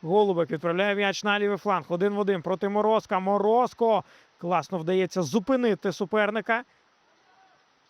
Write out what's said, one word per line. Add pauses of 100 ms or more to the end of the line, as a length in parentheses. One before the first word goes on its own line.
Голубик
відправляє
м'яч
на
лівий
фланг.
Один
в
один
проти
Морозка.
Морозко. (340)
Класно
вдається
зупинити
суперника. (1300)